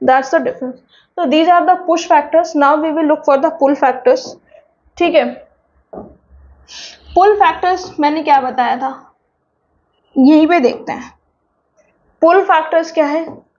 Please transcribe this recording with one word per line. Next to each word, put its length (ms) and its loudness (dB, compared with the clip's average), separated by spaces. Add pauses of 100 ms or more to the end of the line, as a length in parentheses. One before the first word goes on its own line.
that's 240 2
the 120 0
difference। 360 -8 (400)
तो 80 -4
these 240 2
are 140 4
the 140 2
push 320 -2
factors, 540 0
now 140 4
we 160 -4
will 160 0
look 120 0 (100)
for 80 4
the 120 0
pull 300 0
factors। 400 0 (760)
ठीक 180 0
है, 340 -2 (1700)
Pull 200 4
factors 680 -2
मैंने 220 -2
क्या 180 2
बताया 360 -4
था, 380 -12 (1040)
यहीं 280 6
पे 140 2
देखते 320 -2
हैं। 260 -16 (1000)
Pull 200 4
factors 520 0
क्या 140 0
है? 320 -8 (200)